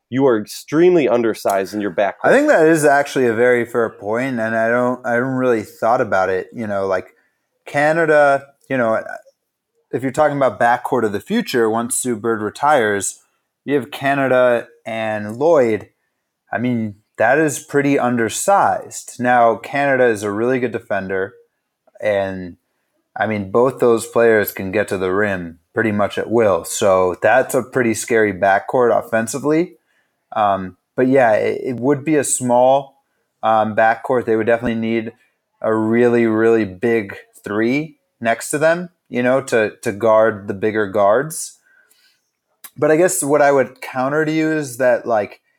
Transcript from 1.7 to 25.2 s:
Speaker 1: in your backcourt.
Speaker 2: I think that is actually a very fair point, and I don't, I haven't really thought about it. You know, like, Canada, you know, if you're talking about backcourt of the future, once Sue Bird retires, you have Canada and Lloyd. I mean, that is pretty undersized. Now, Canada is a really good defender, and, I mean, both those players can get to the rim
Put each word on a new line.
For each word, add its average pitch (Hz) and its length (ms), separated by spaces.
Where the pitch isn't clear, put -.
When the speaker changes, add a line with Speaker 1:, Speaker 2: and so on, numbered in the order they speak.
Speaker 1:
in 107 60
your 101 100
backcourt. 98 340
Speaker 2:
I 147 80
think 294 160
that 185 180
is 160 180
actually 143 420
a 113 80
very 120 300
fair 117 240
point, 117 500
and 113 160
I 113 140
don't, 123 380
I 117 80
haven't 131 220
really 123 260
thought 117 380
about 98 280
it. 92 240
You 113 140
know, 98 200
like, 92 300
Canada, 147 840
you 135 80
know, 113 260
if 123 100
you're 131 100
talking 147 240
about 131 240
backcourt 120 440
of 104 80
the 98 80
future, 127 500
once 117 260
Sue 123 200
Bird 110 260
retires, 107 800
you 135 120
have 127 140
Canada 127 760
and 110 520
Lloyd. 131 520
I 101 60
mean, 113 380
that 123 220
is 156 220
pretty 139 380
undersized. 117 1200
Now, 120 380
Canada 139 480
is 107 180
a 104 80
really 120 300
good 120 120
defender, 95 640
and, 95 580
I 101 100
mean, 101 240
both 131 300
those 117 260
players 113 460
can 95 180
get 101 180
to 101 100
the 92 140
rim 92 480